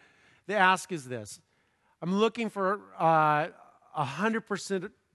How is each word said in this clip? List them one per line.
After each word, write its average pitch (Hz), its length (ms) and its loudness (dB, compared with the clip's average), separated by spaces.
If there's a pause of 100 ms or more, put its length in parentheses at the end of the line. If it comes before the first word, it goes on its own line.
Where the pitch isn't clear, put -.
(480)
the 196 80 -4
ask 185 360 4
is 143 160 -8
this. 117 320 -12 (640)
I'm 175 120 -4
looking 220 360 0
for, 196 320 -2 (180)
uh, 156 480 4 (460)
a 151 120 -2
hundred 208 420 -2
percent 190 420 -6 (260)